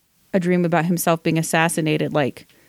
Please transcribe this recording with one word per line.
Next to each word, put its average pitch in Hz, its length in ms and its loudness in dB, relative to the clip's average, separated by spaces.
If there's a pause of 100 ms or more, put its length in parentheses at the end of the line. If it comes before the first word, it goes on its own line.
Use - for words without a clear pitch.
(320)
a 196 80 0
dream 180 240 2
about 165 220 2
himself 170 360 0
being 165 160 0
assassinated, 160 720 0
like, 147 360 -2 (200)